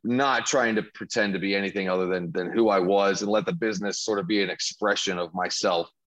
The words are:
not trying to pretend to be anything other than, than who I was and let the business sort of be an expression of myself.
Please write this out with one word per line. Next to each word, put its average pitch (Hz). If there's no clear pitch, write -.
not 123
trying 117
to 107
pretend 104
to 98
be 98
anything 98
other 92
than, 90
than 90
who 110
I 101
was 98
and 101
let 104
the 95
business 98
sort 107
of 95
be 104
an 92
expression 101
of 87
myself. 90